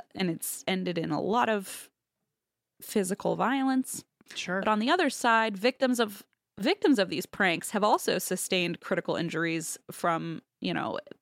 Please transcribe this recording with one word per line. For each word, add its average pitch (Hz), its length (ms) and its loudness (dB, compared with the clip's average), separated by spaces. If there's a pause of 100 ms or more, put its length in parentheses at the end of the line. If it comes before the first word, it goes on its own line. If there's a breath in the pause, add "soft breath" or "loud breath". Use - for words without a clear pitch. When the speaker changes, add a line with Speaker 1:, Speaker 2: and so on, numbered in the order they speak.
(160)
Speaker 1:
and 180 140 0
it's - 380 -6
ended 180 300 -2
in 160 140 -2
a 151 100 0
lot 233 260 2
of 202 420 -4 (920)
physical 180 540 -2
violence. 262 680 0 (320)
Speaker 2:
Sure. 185 240 -4
Speaker 1:
But 190 80 -2
on 214 120 4
the 233 100 0
other 330 200 4
side, 226 460 2
victims 247 440 0
of, 214 240 -2 (360)
victims 277 400 4
of 185 100 2
these - 160 -4
pranks - 460 0
have 202 120 2
also - 340 2
sustained 180 640 -2
critical 175 340 -2
injuries 165 640 -2 (140)
from, 165 500 -2 (200)
you 185 120 -2
know, 151 260 -4 (220)